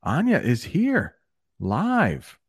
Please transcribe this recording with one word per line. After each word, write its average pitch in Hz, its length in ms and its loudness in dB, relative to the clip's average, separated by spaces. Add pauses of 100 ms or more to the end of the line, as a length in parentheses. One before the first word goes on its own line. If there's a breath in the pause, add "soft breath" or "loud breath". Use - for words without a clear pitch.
Anya 180 360 0
is 117 260 0
here 220 520 -2 (420)
live. 123 800 -2 (100)